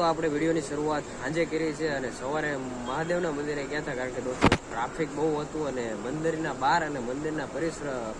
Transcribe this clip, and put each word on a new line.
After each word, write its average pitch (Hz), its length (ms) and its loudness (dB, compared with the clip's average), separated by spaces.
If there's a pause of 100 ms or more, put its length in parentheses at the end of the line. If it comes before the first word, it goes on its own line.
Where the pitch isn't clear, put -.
આપણે 160 260 2
વીડિયોની 156 360 4
શરૂઆત 147 360 0 (140)
સાંજે 156 320 2
કરી 156 280 0
છે 160 80 0 (100)
અને 131 200 -2
સવારે 147 340 0 (380)
મહાદેવના 165 480 2
મંદિરે 147 320 -2
ગયા 147 140 -2
હતા, 143 160 -2
કારણ 127 180 -2
કે 123 100 -2
દોસ્તો 127 180 0 (120)
ટ્રાફિક 127 520 -2 (100)
બહુ 156 100 4 (140)
હતું 156 280 -4
અને 127 140 -2 (180)
મંદિરના 156 600 0
બહાર 165 260 6
અને 143 180 -2
મંદિરના 147 460 -2
પરિસર, 151 340 -2 (320)